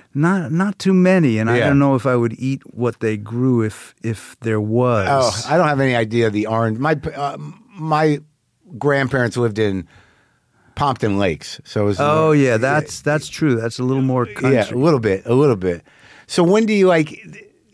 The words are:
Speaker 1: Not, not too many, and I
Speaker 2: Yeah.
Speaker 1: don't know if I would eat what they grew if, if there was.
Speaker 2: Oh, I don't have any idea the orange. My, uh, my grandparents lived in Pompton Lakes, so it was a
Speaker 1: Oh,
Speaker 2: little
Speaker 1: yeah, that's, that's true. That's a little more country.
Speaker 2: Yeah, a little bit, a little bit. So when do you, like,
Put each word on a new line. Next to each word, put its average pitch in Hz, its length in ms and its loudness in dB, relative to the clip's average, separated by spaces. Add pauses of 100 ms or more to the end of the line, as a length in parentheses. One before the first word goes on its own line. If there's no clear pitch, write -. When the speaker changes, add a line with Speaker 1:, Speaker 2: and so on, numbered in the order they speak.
(140)
Speaker 1:
Not, 160 380 0
not 190 260 -2
too 190 160 2
many, 180 440 4
and 110 120 0
I 120 80 2
Speaker 2:
Yeah. 117 100 2
Speaker 1:
don't 139 120 4
know 139 160 4
if 120 100 -2
I 127 80 2
would 120 240 0
eat 131 240 -4 (100)
what 117 280 -4
they 110 160 -2
grew 117 460 0
if, - 400 -6
if - 380 -8
there 110 200 -2
was. 110 480 0
Speaker 2:
Oh, 123 440 0
I 156 40 2
don't 175 100 4
have 147 140 0
any 131 160 2
idea 113 340 0
the 104 160 -2
orange. 113 320 0
My, 143 140 0 (240)
uh, 143 200 -6 (400)
my 156 440 0 (580)
grandparents 135 580 0
lived 113 220 -2
in 98 300 -2 (880)
Pompton 120 420 -2
Lakes, 90 460 -4
so - 180 -4
it 101 40 0
was 101 140 -2
a 139 40 0
Speaker 1:
Oh, 147 100 2 (160)
Speaker 2:
little 156 60 4
Speaker 1:
yeah, 131 220 4
that's, 143 440 -2
that's 151 260 -2
true. 143 280 0
That's 113 240 -6
a - 40 -4
little 131 200 0
more 127 220 0
country. 131 280 -2
Speaker 2:
Yeah, 110 180 0
a 117 60 -4
little 147 220 2
bit, 98 260 0
a 117 80 0
little 135 220 4
bit. 90 260 -4 (460)
So - 160 0
when 202 200 4
do 214 80 0
you, 196 140 4
like, 165 340 0 (540)